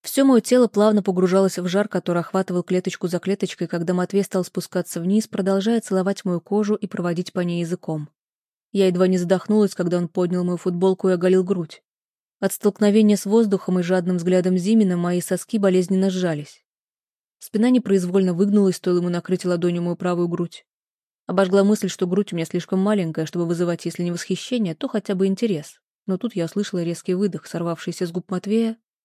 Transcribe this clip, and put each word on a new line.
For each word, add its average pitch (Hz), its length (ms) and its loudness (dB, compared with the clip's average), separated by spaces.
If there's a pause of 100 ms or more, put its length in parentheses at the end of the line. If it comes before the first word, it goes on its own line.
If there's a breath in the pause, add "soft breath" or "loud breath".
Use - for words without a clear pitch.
Всё - 240 0
моё 262 140 6
тело 247 300 4
плавно 208 340 4
погружалось 185 560 2
в 180 80 -6
жар, 202 220 0
который 175 320 -2
охватывал 180 420 -2
клеточку 185 460 -4
за 175 100 -2
клеточкой, 185 480 -4
когда 170 280 -2
Матвей 180 280 0
стал 185 220 -2
спускаться - 560 -6
вниз, 196 260 0
продолжая 196 540 0
целовать 190 440 -2
мою 175 160 -2
кожу 208 360 0
и 202 100 -6
проводить 175 460 -4
по 185 80 -4
ней 175 220 -2
языком. 160 460 -6 (640)
Я 196 160 4
едва 185 220 4
не 185 100 2
задохнулась, 190 560 2
когда 180 220 -2
он 175 100 -2
поднял 180 380 -2
мою 180 120 -2
футболку 185 520 0
и 185 60 4
оголил 185 280 2
грудь. 180 400 -6 (560)
От 190 140 -2
столкновения 208 640 4
с - 100 -4
воздухом 196 540 2
и - 20 0
жадным 180 360 0
взглядом 180 380 2
Зимина 190 400 2
мои 175 240 0
соски - 380 -4
болезненно 190 520 2
сжались. 170 540 -4 (760)
Спина 220 300 0
непроизвольно 190 640 2
выгнулась, 202 420 2
стоило 180 220 0
ему 175 100 0
накрыть 175 360 -4
ладонью 175 380 0
мою 175 140 -4
правую 175 320 -2
грудь. 170 360 -6 (640)
Обожгла 196 380 2
мысль, 208 240 2
что - 180 -4
грудь 185 260 0
у 175 40 -4
меня 165 100 -2
слишком 180 320 -4
маленькая, 180 480 0
чтобы 170 200 -2
вызывать, 170 380 -2
если 175 200 -4
не 175 80 -2
восхищение, 185 640 -4
то - 100 -8
хотя 208 300 -4
бы 190 100 2
интерес. 190 540 -2 (260)
Но 185 120 -2
тут 233 180 -6
я 170 80 -2
услышала 185 380 -4
резкий 170 320 -4
выдох, 185 320 -4
сорвавшийся 170 600 -6
с 170 60 -8
губ 180 180 -6
Матвея, 220 460 -2 (280)